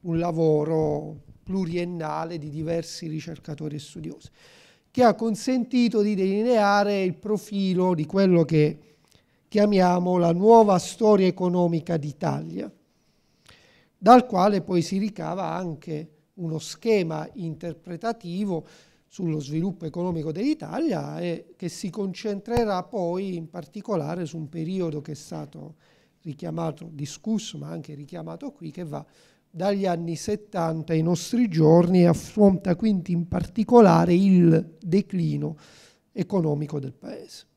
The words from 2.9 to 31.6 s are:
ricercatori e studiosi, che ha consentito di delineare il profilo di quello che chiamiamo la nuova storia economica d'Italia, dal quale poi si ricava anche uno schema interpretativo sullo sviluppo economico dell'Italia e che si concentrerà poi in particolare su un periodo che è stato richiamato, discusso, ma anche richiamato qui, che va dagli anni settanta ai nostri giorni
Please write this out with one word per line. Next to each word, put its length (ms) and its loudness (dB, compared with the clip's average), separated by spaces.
ricercatori 680 -10
e 20 -8
studiosi, 500 -16
che 120 0
ha 120 6
consentito 880 0
di 120 0
delineare 880 2
il 120 -2
profilo 800 -2
di 100 -2
quello 400 4
che 520 0
chiamiamo 680 4
la 140 4
nuova 440 8
storia 500 4
economica 720 0
d'Italia, 760 -6
dal 300 8
quale 340 2
poi 220 0
si 160 -4
ricava 480 -6
anche 640 -8
uno 240 -8
schema 680 -4
interpretativo 1300 -8
sullo 320 -6
sviluppo 460 -6
economico 460 -6
dell'Italia 840 -4
e 380 -8
che 120 -8
si 200 -10
concentrerà 960 -4
poi 540 -6
in 120 -12
particolare 800 -8
su 100 -12
un 120 -10
periodo 520 -6
che 120 -14
è 40 -10
stato 600 -16
richiamato, 680 -10
discusso, 640 -8
ma 120 -12
anche 260 -12
richiamato 580 -14
qui, 180 -14
che 140 -12
va 200 -10
dagli 360 -2
anni 280 -2
settanta 800 -6
ai 100 2
nostri 460 0
giorni 540 6